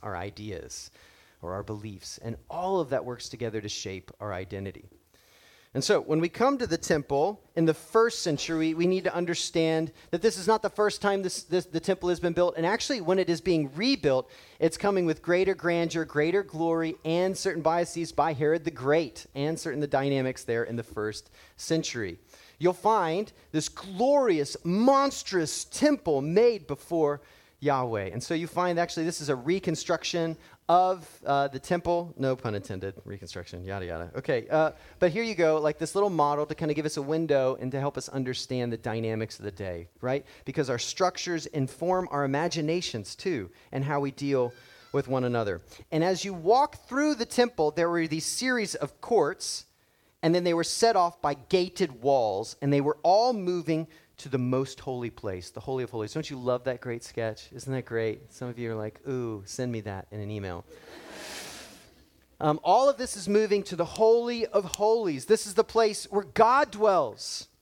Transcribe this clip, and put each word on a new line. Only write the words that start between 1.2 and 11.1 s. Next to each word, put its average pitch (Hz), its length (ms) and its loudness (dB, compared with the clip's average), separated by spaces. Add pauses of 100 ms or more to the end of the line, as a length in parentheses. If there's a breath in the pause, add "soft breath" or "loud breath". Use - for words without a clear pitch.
or 87 100 -8
our 98 100 -6
beliefs. 104 560 -12
And - 180 -10 (120)
all 185 320 0
of 139 100 -4
that 131 140 0
works 120 240 -10
together 110 320 -6
to 104 80 -8
shape 95 420 -10 (100)
our 104 120 -6
identity. 95 560 -10 (840 soft breath)
And 131 100 -2
so - 160 4
when 156 200 0
we 170 100 0
come 269 260 2
to 240 100 -2
the 165 120 0
temple 156 640 0 (120)
in 165 120 4
the 160 80 6
first 226 480 2
century, 160 500 0
we 170 140 0
need 185 180 2
to 185 100 0
understand 165 800 0 (180 loud breath)
that 170 120 0
this 202 160 2
is 175 80 -10
not 214 160 4
the 202 80 -2
first - 320 0
time 202 180 2